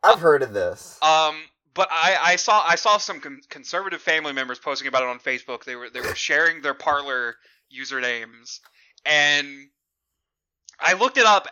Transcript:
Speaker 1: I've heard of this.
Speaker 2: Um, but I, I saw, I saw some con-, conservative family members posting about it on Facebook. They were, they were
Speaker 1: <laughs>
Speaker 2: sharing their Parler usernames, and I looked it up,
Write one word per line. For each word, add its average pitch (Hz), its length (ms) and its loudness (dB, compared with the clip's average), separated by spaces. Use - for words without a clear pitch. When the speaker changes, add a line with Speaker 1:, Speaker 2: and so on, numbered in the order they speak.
Speaker 1:
I've 208 180 4
heard 151 220 4
of 110 100 -8
this. 90 500 -6
Speaker 2:
Um, 156 340 4
but 185 160 0
I, 165 320 2
I 180 140 4
saw, 214 300 2
I 170 80 4
saw 208 240 2
some 180 220 -8
con-, 139 280 -16
conservative 175 520 -8
family 156 320 -2
members 127 260 -6
posting 135 300 -6
about 131 140 0
it 127 60 -2
on 123 100 -8
Facebook. 127 460 -8
They 123 120 -12
were, 120 140 -14
they 123 100 -10
were - 140 -6
Speaker 1:
<laughs> - 0 -
Speaker 2:
sharing 160 480 0
their 139 120 -2
Parler 139 600 -4
usernames, 120 840 -8
and 147 400 2
I 170 140 2
looked 247 220 0
it 240 100 6
up, 202 240 4